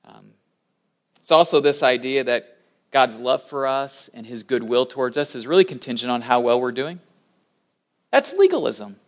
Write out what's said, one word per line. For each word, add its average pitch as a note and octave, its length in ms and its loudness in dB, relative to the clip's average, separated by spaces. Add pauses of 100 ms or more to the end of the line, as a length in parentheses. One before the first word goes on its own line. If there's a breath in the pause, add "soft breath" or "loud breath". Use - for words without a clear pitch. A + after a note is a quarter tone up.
Um, G#1 300 -20 (880)
it's - 100 -2
also E3 300 4
this C#3+ 220 0
idea B2+ 420 0
that A#2+ 320 -4 (340)
God's A2+ 260 2
love B2+ 260 -2
for C#3 220 -8
us C3+ 480 -6
and A#2 120 -18
his A2+ 180 -12
goodwill A#2+ 420 0
towards B2+ 300 -6
us C#3+ 200 -4
is A#2 120 -12
really F3+ 160 4
contingent B2 480 -6
on B2 100 -2
how B2 200 2
well A#2+ 180 2
we're B2 140 -4
doing. D3+ 260 -8 (1120)
That's C#4 220 0
legalism. B2+ 640 0 (100)